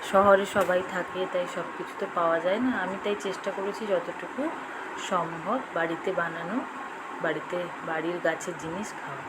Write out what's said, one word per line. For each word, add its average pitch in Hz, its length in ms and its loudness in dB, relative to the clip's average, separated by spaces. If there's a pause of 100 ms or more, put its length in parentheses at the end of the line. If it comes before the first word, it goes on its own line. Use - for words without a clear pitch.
শহরে 196 360 8 (100)
সবাই 185 260 4 (120)
থাকে, 180 260 -2 (140)
তাই 180 220 0
সব 170 120 -4 (100)
কিছু 175 240 -6
তো 196 40 0 (120)
পাওয়া 165 280 4
যায় 196 200 4
না। 254 60 4 (120)
আমি 190 200 -2
তাই 208 120 2 (100)
চেষ্টা 190 320 -2
করেছি 196 260 -2 (100)
যতটুকু 175 480 -2 (680)
সম্ভব 170 500 0 (180)
বাড়িতে 165 320 0 (100)
বানানো, 170 380 -2 (680)
বাড়িতে 160 340 -2 (320)
বাড়ির 160 360 -2
গাছের 165 380 0
জিনিস 175 260 -4 (120)
খাওয়া - 280 -8